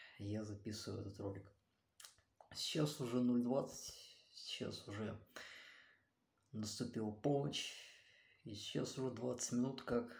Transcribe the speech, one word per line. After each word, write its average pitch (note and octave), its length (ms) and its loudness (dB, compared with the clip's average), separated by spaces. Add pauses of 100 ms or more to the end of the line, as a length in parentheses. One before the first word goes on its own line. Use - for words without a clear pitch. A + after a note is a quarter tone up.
(200)
я G#2+ 240 0
записываю G2+ 560 -4
этот G2+ 180 -6
ролик. G2 340 -4 (1000)
Сейчас - 460 2
уже B2 200 4
ноль B2 220 8
двадцать, C3 500 2 (380)
сейчас - 560 -4
уже G#2 340 -2 (1300)
наступила G#2+ 560 0
полночь, C#3+ 640 2 (720)
и A2 100 -6
сейчас C3 420 0
уже C3 140 0
двадцать A#2+ 420 0
минут, B2+ 300 2
как A#2+ 260 2 (120)